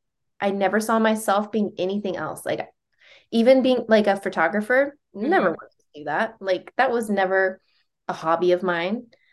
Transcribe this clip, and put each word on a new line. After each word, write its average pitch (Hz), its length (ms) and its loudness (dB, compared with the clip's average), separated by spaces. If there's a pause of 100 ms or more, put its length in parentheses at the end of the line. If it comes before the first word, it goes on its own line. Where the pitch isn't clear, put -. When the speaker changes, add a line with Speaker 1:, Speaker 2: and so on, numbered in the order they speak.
(420)
Speaker 1:
I 202 80 0
never 196 300 0
saw 226 180 0
myself 220 540 0
being 208 260 -2
anything 190 400 -4
else. - 260 -10
Like, - 240 -6 (640)
even 247 300 6
being, 254 260 0
like, 214 200 4
a 196 120 2
photographer, 214 800 0 (160)
never 240 380 0
Speaker 2:
Mm-hmm. 160 100 -8
Speaker 1:
wanted - 160 -20 (160)
to 151 60 -18
do 151 60 -16
that. 180 340 -4
Like, 185 380 -4
that 262 140 2
was 233 160 -2
never 190 540 0 (460)
a - 60 -6
hobby 170 400 0
of 180 100 0
mine. 185 420 -4 (280)